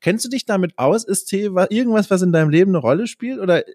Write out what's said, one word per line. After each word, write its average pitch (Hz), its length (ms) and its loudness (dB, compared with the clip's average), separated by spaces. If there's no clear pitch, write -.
Kennst 208 240 -2
du 240 40 -8
dich 254 160 -6
damit 185 320 -2
aus? 196 280 2
Ist - 220 -4
Tee 202 260 -4
wa-, 185 160 2
irgendwas, 220 400 0
was 185 120 2
in 180 120 2
deinem 160 160 2
Leben 180 220 4
eine 175 80 2
Rolle 143 280 0
spielt? 247 320 -8
Oder 180 240 0